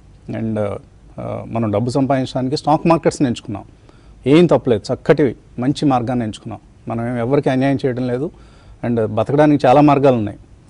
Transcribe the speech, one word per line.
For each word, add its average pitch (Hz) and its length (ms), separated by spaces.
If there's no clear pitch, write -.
and, 113 280
ఆ, 117 260
మనం 113 240
డబ్బు 117 200
సంపాదించడానికి 131 680
స్టాక్ 151 300
మార్కెట్స్ని 165 420
ఎంచుకున్నాం, 107 360
ఏం 160 200
తప్పలేదు, 123 480
చక్కటి 143 420
మంచి 143 280
మార్గాన్ని 123 380
ఎంచుకున్నాం. 104 340
మనం 117 200
ఏం 123 100
ఎవరికి 139 320
అన్యాయం 131 360
చేయడం 127 200
లేదు. 123 240
And 117 180
బతకడానికి 135 640
చాలా 131 140
మార్గాలు 139 360
ఉన్నాయి. 107 220